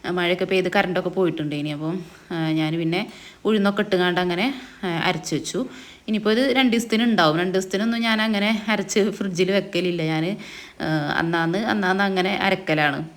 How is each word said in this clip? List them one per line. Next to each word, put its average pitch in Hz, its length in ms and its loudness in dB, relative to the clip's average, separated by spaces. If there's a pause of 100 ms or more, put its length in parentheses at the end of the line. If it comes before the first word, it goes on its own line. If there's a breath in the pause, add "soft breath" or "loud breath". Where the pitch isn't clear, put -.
ആ, - 40 -4
മഴയൊക്കെ 180 340 0
പെയ്ത് 185 320 0
കറണ്ടൊക്കെ 185 320 0
പോയിട്ടുണ്ടേനി. 156 600 0
അപ്പം, 156 340 -4 (260 loud breath)
ആ, 160 200 -2
ഞാൻ 156 260 0
പിന്നെ 170 300 0 (380 loud breath)
ഉഴുന്നൊക്കെ 202 380 2
ഇട്ടുകൊണ്ട് 180 380 2
അങ്ങനെ, 180 340 0 (300 loud breath)
ആ, 185 40 -2
അരച്ച് 165 460 -2
വെച്ചു. 190 320 -4 (420 loud breath)
ഇനിയിപ്പോൾ 214 220 0
ഇത് 247 260 2
രണ്ട് 254 160 4
ദിവസത്തിന് 226 300 0
ഉണ്ടാവും. 180 360 4
രണ്ട് 180 140 0
ദിവസത്തിനൊന്നും 196 480 -2
ഞാൻ 220 220 0
അങ്ങനെ 214 460 0
അരച്ച് 202 420 2
ഫ്രിഡ്ജിൽ 190 420 0
വെക്കലില്ല. 180 500 0
ഞാൻ, 160 340 0 (440 loud breath)
ആ, 156 380 0
അന്നാന്ന് 165 400 2
അന്നാന്ന് 202 460 2
അങ്ങനെ 190 320 2
അരക്കലാണ്. 156 800 0